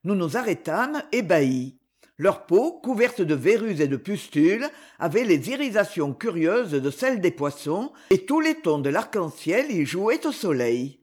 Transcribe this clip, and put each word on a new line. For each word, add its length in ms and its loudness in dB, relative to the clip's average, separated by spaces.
Nous 100 0
nous 220 0
arrêtâmes, 640 -2
ébahis. 640 2
Leur 280 0
peau, 360 2
couverte 400 0
de 120 2
verrues 460 0
et 80 2
de 80 -2
pustules, 720 0
avait 260 0
les 260 2
irisations 640 -2
curieuses 600 0
de 180 0
celle 300 -2
des 100 2
poissons, 640 -4
et 160 4
tous 140 2
les 140 2
tons 240 0
de 120 -2
l'arc-en-ciel 800 -2
y 160 0
jouaient 400 -2
au 60 -2
soleil. 720 -2